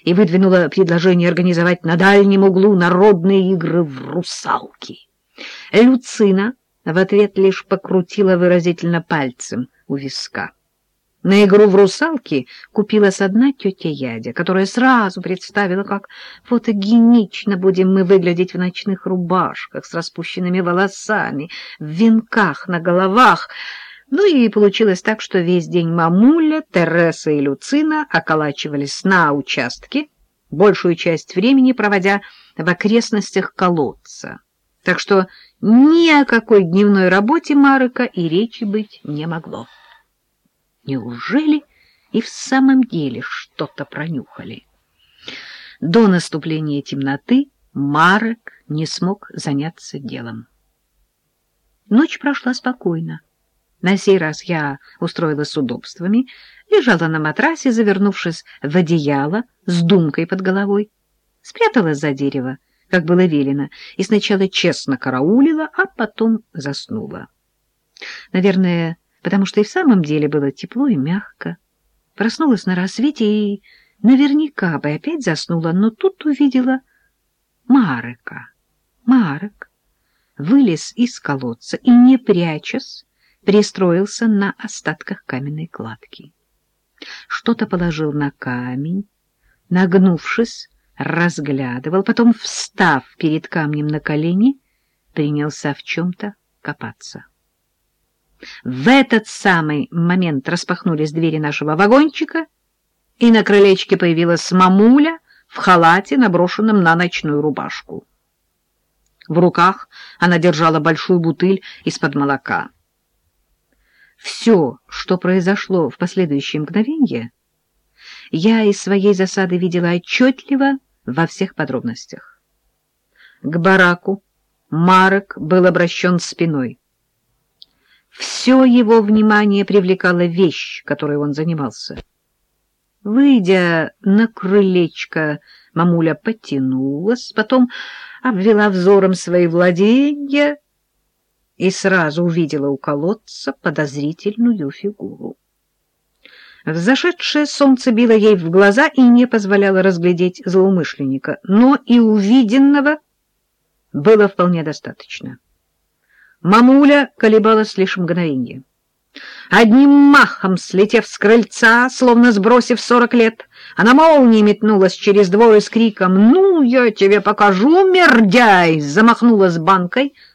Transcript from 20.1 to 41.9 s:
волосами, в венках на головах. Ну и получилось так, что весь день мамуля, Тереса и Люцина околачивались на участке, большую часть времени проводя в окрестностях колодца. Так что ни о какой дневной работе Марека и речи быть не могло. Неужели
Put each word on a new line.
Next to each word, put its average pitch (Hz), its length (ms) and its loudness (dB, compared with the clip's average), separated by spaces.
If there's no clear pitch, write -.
волосами, 175 880 -4
в 156 60 -12
венках 214 840 0
на 175 100 -4
головах. 185 720 0
Ну 381 180 0
и 262 220 4
получилось 208 520 0
так, 220 200 -4
что - 180 -4
весь 170 280 -2
день 165 220 -2
мамуля, 247 840 2
Тереса 165 600 0
и 147 80 0
Люцина 294 720 -2
околачивались 151 920 -4
на 175 300 2
участке, 143 760 -6
большую 175 440 2
часть - 400 -6
времени 254 360 2
проводя 202 500 -2
в 165 140 -4
окрестностях 202 880 -2
колодца. - 840 -4
Так 175 160 -4
что 190 280 0
ни 302 480 4
о 285 160 4
какой 220 380 2
дневной 190 460 2
работе 226 460 0
Марека 269 480 2
и 170 260 -6
речи 214 360 -4
быть 208 380 -8
не 151 220 -10
могло. 160 420 -12
Неужели 240 800 -4